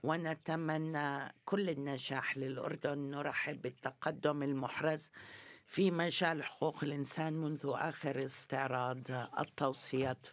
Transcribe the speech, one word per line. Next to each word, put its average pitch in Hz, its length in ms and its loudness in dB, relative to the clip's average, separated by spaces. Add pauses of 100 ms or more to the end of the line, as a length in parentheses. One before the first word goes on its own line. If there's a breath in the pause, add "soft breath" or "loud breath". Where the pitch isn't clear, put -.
ونتمنى 156 1300 0 (100)
كل 196 260 2
النجاح 139 680 -2
للأردن. 139 600 -2
نرحب 143 640 -2
بالتقدم 143 800 0
المحرز 143 680 0 (560 loud breath)
في 190 240 6
مجال 165 540 2
حقوق - 400 0
الإنسان 143 480 0
منذ 156 320 0
آخر 135 600 0
استعراض 131 880 -2 (280)
التوصيات 135 960 0